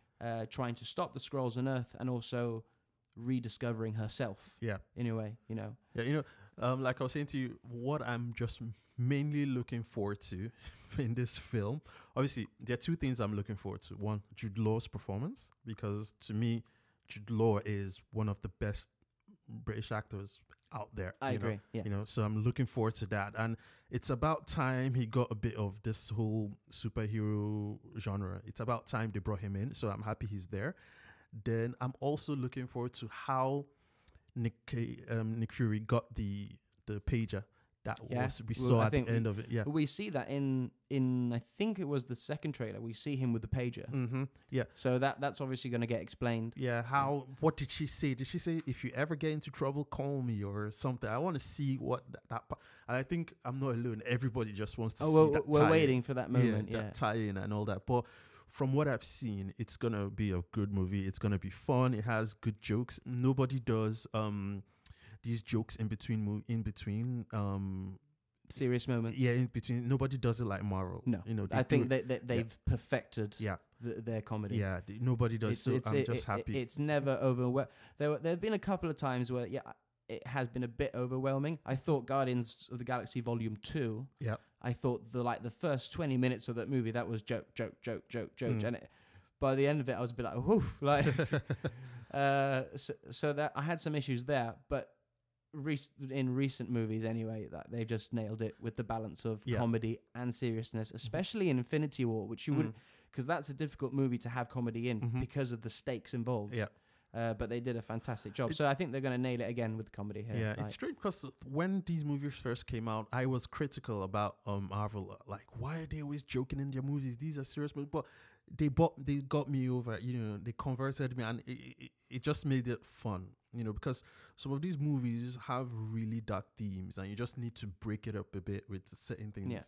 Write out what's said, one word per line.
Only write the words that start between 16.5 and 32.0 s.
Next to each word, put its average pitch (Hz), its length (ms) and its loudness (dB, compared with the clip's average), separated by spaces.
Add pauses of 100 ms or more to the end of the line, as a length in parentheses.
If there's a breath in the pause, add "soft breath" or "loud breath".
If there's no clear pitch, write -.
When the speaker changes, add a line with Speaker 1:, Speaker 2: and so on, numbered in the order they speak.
Speaker 2:
Jude 107 220 -10
Law 110 340 6
is 101 460 -4
one 107 180 0
of 101 140 -2
the 104 60 -6
best - 420 -4 (580)
British 110 440 -4
actors 104 480 -6 (340)
out 107 200 -8
there. 95 280 -4
Speaker 1:
I 135 100 0
Speaker 2:
you 123 60 0
know, 117 80 -2
Speaker 1:
agree, 107 140 -2 (120)
yeah. 113 120 -2
Speaker 2:
you 107 60 -2
know, 101 140 0
so - 180 -2
I'm 107 220 2
looking 123 220 2
forward 110 300 0
to 110 100 -4
that. 104 320 -2
And 113 180 0 (340 loud breath)
it's 127 200 -2
about 147 360 2
time 127 460 2
he 123 140 2
got 120 240 2
a 113 40 -2
bit 107 200 -2
of 101 200 0 (100)
this - 260 -2
whole 107 420 0 (180)
superhero 107 1080 0 (200)
genre. 98 480 -2
It's 104 140 -10
about 113 260 -2
time 113 260 0
they 101 80 -2
brought 101 200 -2
him 98 160 -2
in, 110 180 -2
so 113 140 -2
I'm 104 140 -4
happy 110 240 -4
he's 98 220 -6
there. 104 260 -2 (720 loud breath)
Then 117 360 2
I'm 127 200 0